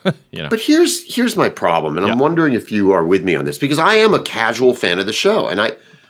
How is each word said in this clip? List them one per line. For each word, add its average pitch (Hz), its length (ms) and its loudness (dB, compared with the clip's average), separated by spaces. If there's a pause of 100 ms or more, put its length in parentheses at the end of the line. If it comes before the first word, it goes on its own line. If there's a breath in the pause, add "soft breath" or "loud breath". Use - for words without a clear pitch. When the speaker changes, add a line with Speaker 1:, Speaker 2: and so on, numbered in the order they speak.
Speaker 1:
<laughs> 196 100 0 (180)
You 85 120 -12
know. 76 60 -6
Speaker 2:
But 220 100 -2
here's, 311 560 0
here's 233 220 -2
my 143 100 2
problem, 82 480 -2
and 90 100 -2
I'm 113 120 0
Speaker 1:
Yeah. 127 40 2
Speaker 2:
wondering 160 320 0
if 104 160 -4
you 101 220 2
are 87 140 2
with 92 180 2
me 90 120 0
on 69 100 -2
this, 73 120 -6
because 143 220 -2
I 190 160 4
am 220 180 4
a 139 60 2
casual 117 540 0
fan 90 260 -2
of 98 60 -2
the 107 80 -4
show, 196 340 0
and 90 140 -2
I, 110 100 0 (380 soft breath)